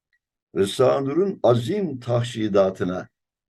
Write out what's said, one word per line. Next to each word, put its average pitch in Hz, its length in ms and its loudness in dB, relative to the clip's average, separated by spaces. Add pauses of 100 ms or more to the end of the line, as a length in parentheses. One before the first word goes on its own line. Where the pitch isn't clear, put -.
(560)
Rıza 127 440 2
Nur'un 151 420 -2
azim 131 580 0
tahşidatına, 101 1080 -2 (420)